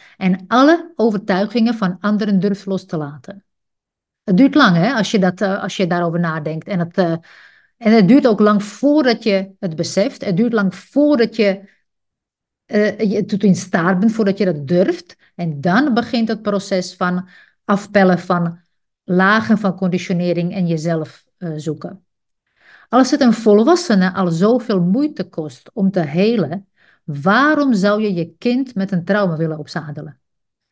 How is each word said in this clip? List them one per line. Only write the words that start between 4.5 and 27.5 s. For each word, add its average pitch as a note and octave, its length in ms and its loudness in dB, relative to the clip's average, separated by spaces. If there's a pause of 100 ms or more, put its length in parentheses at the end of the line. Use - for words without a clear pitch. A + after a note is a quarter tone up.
lang, A3+ 220 4
hè, F#3+ 160 2
als A3 180 -2
je A3 80 0
dat, F3+ 220 0
eh, G3 220 -2
als F#3+ 140 -8
je F#3+ 100 0
daarover E3+ 340 -2
nadenkt. D#3+ 460 -6
En G3 120 -4
het, E3+ 200 -4
eh, E3+ 140 0 (640)
en A3 160 0
het G#3+ 160 6
duurt C4 180 6
ook G#3+ 140 2
lang G#3 220 4
voordat B3+ 600 0
je F#3+ 360 -2
het E3 180 -8
beseft. F#3+ 480 -4
Het F#3+ 120 -2
duurt A3+ 160 2
lang G3+ 220 0
voordat C4+ 640 0
je, G3 320 0 (960)
eh, G#3 340 -2
je G3 260 -2
tot G3 180 -4
in F#3+ 140 4
staat F3+ 440 -2
bent, A3 120 2
voordat G3 260 0
je G#3 60 -2
dat D3 240 -2
durft. - 480 0 (180)
En D#3+ 260 -8
dan A3 340 2
begint A3+ 340 -2
het A3 140 -6
proces F#3+ 520 -4
van F3+ 340 -4 (360)
afpellen G3 540 2
van E3+ 440 -4 (420)
lagen G#3 540 2
van F#3 180 -2
conditionering F3 800 -2
en F#3 120 -2
jezelf, D#3+ 580 -4 (120)
eh, E3+ 200 -10
zoeken. D#3 480 -10 (840)
Als B3+ 220 2
het D4 100 0
een B3 120 4
volwassene G#3+ 840 2
al F#3 160 -2
zoveel G#3 500 0
moeite G3 480 -2
kost - 440 -12
om G3 180 0
te G3 100 0
helen, F3 680 -2 (360)
waarom B3 720 2